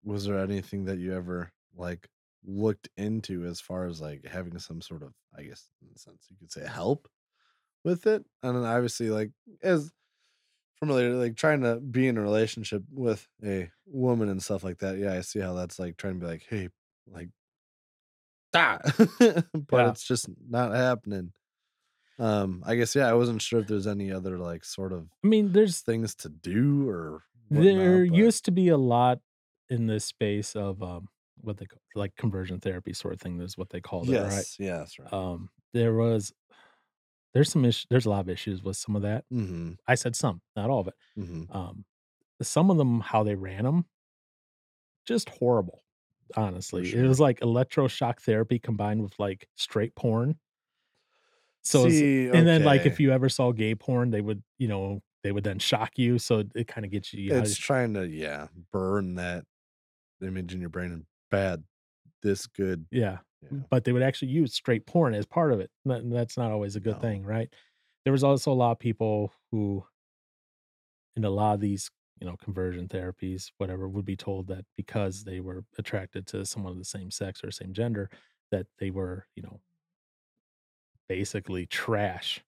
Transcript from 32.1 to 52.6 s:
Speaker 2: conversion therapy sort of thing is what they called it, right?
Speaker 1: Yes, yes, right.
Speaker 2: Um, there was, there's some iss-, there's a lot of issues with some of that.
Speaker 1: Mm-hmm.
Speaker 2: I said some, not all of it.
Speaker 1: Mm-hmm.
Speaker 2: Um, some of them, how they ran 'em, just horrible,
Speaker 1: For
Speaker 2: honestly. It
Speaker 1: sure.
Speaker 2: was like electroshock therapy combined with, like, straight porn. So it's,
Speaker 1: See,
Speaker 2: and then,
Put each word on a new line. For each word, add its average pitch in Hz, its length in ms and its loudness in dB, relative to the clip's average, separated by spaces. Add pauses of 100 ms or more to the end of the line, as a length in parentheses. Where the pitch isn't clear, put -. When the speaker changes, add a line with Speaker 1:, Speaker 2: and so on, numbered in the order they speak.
Speaker 2:
conversion 95 440 -4
therapy 90 320 -6
sort - 220 -6
of 92 60 -14
thing 87 200 -8
is 90 180 -10
what 90 120 -10
they 90 100 -10
called 90 300 -6
it, 123 100 2
right? 101 80 -2
Speaker 1:
Yes, 98 300 -4
yes, 87 400 -8
right. - 140 -16
Speaker 2:
Um, 92 380 -6 (240)
there 117 200 2
was, 113 380 0 (1000)
there's 143 160 6
some 139 140 4
iss-, 120 260 2
there's 120 160 4
a 107 40 2
lot 101 100 2
of 92 80 -4
issues 92 340 -6
with 95 140 -6
some - 200 -4
of 98 60 -2
that. 104 300 -4
Speaker 1:
Mm-hmm. 90 400 -6 (160)
Speaker 2:
I 127 80 6
said 120 200 -4
some, 92 240 -2 (160)
not 107 140 -2
all 131 100 2
of 90 80 -4
it. - 60 -12 (240)
Speaker 1:
Mm-hmm. 85 320 -10
Speaker 2:
Um, 95 340 -10 (580)
some 175 280 4
of 175 80 6
them, 120 220 4
how 107 240 2
they 104 120 0
ran 95 300 -4
'em, 170 200 2 (1200)
just 233 240 0
horrible, 117 540 0 (920)
Speaker 1:
For 90 80 -2
Speaker 2:
honestly. - 20 -
It - 0 -
Speaker 1:
sure. 110 220 2
Speaker 2:
was 131 140 6
like 135 200 4
electroshock 123 800 0
therapy 110 380 2
combined 107 440 -2
with, 98 160 -8
like, 98 380 -6
straight - 380 -2
porn. 123 440 0 (1300)
So 131 220 6
it's, - 60 8
Speaker 1:
See, 139 400 4
Speaker 2:
and 165 140 10
then, 165 160 8